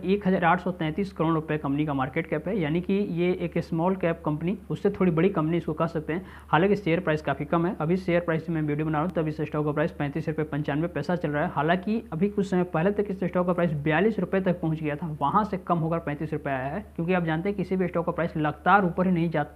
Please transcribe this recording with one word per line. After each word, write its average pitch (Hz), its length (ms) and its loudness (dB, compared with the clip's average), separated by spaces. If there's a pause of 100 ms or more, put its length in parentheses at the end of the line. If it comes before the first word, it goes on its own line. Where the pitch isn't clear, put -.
एक 196 220 0
हज़ार 185 180 2
आठ 175 140 6
सौ 180 140 -2
तैंतीस 170 400 -2
करोड़ 160 200 2
रुपए 156 240 0
कंपनी 147 280 0
का 151 80 -2
मार्केट 139 340 -2
कैप 151 200 -4
है, 220 120 -2
यानी 160 220 0
कि 196 120 -2
ये 180 420 0
एक 170 240 -4
स्मॉल 170 360 0
कैप 170 300 -2
कंपनी, 165 320 -2 (120)
उससे 156 200 0
थोड़ी 185 220 4
बड़ी 165 180 4
कंपनी 170 280 0
इसको 160 160 -2
कह 165 140 0
सकते 151 260 -4
हैं। 185 120 -4 (240)
हालांकि 190 260 6
शेयर 170 240 2
प्राइस 156 220 0
काफ़ी 143 240 -4
कम 170 200 2
है। 180 160 -2
अभी 165 160 2
शेयर 175 240 2
प्राइस 160 240 -2
से 175 60 -4
मैं 156 100 0
वीडियो 151 240 0
बना 156 120 0
रहा 156 100 0
हूँ 170 60 -4
तब 160 140 0
इस 151 140 -4
स्टॉक 151 240 -2
का 151 60 0
प्राइस 151 200 0
पैंतीस 147 380 -4
रुपये 156 160 -2
पंचानवे 151 440 -2
पैसा 147 260 -2
चल 165 140 -2
रहा 147 140 0
है। 180 80 -2
हालांकि 185 500 0 (120)
अभी 185 160 2
कुछ 202 180 -2
समय 180 180 2
पहले 180 280 2
तक 208 160 -2
इस 190 140 -4
स्टॉक 180 240 0
का 185 60 2
प्राइस 175 220 0
बयालीस 156 440 2
रुपये 185 220 0
तक 185 200 0
पहुँच 160 200 -2
गया 147 140 -2
था, 151 260 -6
वहाँ 151 240 2
से 196 140 -4
कम 175 180 0
होकर 165 220 0
पैंतीस 151 340 -4
रुपये 147 200 -4
आया 131 140 -2
है। 175 180 -6 (100)
क्योंकि 170 180 0
आप 180 100 4
जानते 165 260 0
हैं 202 80 -2
किसी 185 180 -2
भी 185 120 2
स्टॉक 170 180 -2
का 175 60 0
प्राइस 160 260 -2
लगातार 180 480 4
ऊपर 180 220 0
ही 185 60 4
नहीं 170 160 2
जा, 151 160 0 (100)